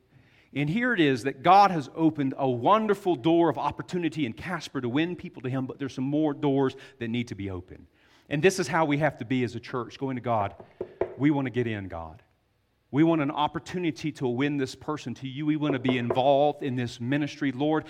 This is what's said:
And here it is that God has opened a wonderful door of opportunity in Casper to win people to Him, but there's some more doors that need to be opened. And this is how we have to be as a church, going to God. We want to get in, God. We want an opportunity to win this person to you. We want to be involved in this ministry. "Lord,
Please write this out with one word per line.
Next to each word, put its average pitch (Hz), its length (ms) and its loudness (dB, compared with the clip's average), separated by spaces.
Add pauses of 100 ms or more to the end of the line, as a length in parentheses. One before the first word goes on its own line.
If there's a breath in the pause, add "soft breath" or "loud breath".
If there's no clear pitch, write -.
(540 soft breath)
And 147 160 -2
here 240 240 0
it 185 60 4
is 135 240 4
that 135 180 -4
God 190 300 8
has 143 240 -4
opened 151 400 2
a 139 120 2
wonderful 190 680 2
door 165 320 4
of 139 100 0
opportunity 151 680 -4
in 110 100 -4
Casper 156 460 -8
to 123 80 -4
win 160 280 0
people - 260 -14
to 127 80 -6
Him, 131 160 -2
but - 140 -12
there's 135 140 -8
some 127 100 -4
more 147 280 0
doors 139 440 2 (240 loud breath)
that 117 80 -4
need 117 180 -2
to 107 80 -12
be 98 160 -6
opened. - 380 -12 (400 soft breath)
And 151 120 -2
this 185 200 4
is 165 80 -4
how 160 160 2
we 143 140 2
have 151 200 0
to 123 60 -10
be 127 180 0
as 117 140 -4
a 120 40 -10
church, - 380 -8
going 135 160 -6
to 117 80 -6
God. 107 320 0 (640 loud breath)
We 143 140 4
want 139 140 -2
to 123 40 -6
get 117 160 0
in, 104 220 -6
God. 82 340 -12 (680)
We 143 100 2
want 165 180 4
an 143 120 -2
opportunity 156 800 -4
to 135 160 -4
win 143 300 0
this 131 180 -4
person 143 380 -8
to 135 140 -12
you. 135 160 -8
We 151 120 2
want 147 160 -2
to 127 80 -2
be 127 180 0
involved 135 640 2
in 131 140 -2
this 120 240 -4
ministry. 143 500 -2
"Lord, 151 400 0